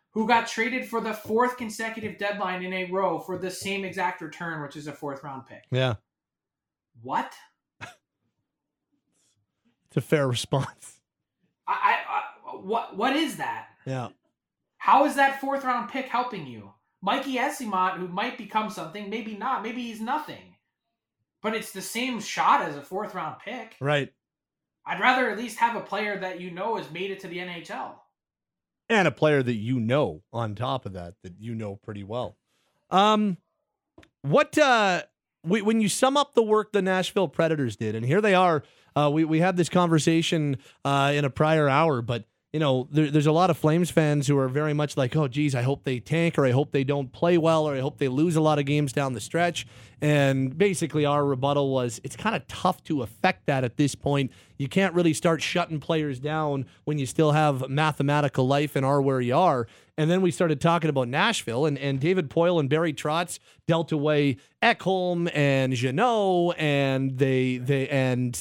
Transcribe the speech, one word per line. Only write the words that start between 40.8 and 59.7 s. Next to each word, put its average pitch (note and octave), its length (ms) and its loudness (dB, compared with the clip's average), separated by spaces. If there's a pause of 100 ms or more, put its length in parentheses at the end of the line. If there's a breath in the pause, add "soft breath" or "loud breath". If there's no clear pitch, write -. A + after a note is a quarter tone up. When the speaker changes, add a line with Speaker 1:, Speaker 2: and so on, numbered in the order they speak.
Speaker 2:
uh, C#3 300 2
in D3 100 2
a C3+ 60 0
prior D#3 380 4
hour, C#3+ 320 4
but, A2+ 240 -4 (280)
you D#3 80 -2
know, C3 320 2
there, D3 180 2
there's D3 160 4
a D#3 60 6
lot F3 180 4
of D3 80 -2
Flames D#3+ 320 2
fans D3 380 2
who C#3+ 100 4
are C3 80 2
very D3 260 -2
much D3 240 -2
like, C#3 200 0
"Oh, D3+ 100 2
geez, C3+ 300 0
I A#2+ 60 -2
hope C#3 200 -2
they B2+ 160 -2
tank, E3 400 0
or C#3 80 4
I B2 60 4
hope C#3+ 180 2
they C#3 140 0
don't C#3+ 280 -4
play F3 240 2
well, D#3+ 320 2
or C#3+ 60 -2
I C3 60 -4
hope C3+ 180 -4
they C#3+ 80 0
lose D3+ 300 2
a D#3+ 40 2
lot D#3 200 4
of C#3+ 60 -2
games D3 260 0
down C3+ 200 -2
the A2 80 -8
stretch." E3+ 460 -2 (340 loud breath)
And C#3 560 2
basically D#3+ 480 0
our C#3+ 200 2
rebuttal C#3 480 2
was, B2 320 -2
it's C#3 100 -12
kinda G#3+ 320 -4
tough - 380 -2
to C#3+ 180 -2
affect - 440 -2
that C3+ 180 0
at A#2+ 120 -4
this D3 200 0
point. C#3+ 340 0 (260 soft breath)
You C#3 120 -4
can't F#3 260 2
really E3+ 200 4
start E3 280 0
shutting E3 380 -2
players D3+ 400 -2
down D3 460 -2 (180 soft breath)
when D3+ 140 -2
you C3 80 -2
still D3+ 260 4
have D3 360 2
mathematical C#3+ 800 2
life C#3+ 300 0
and C3+ 100 0
are C#3 160 2
where C3+ 180 0
you B2 140 0
are. D3 320 2 (300 soft breath)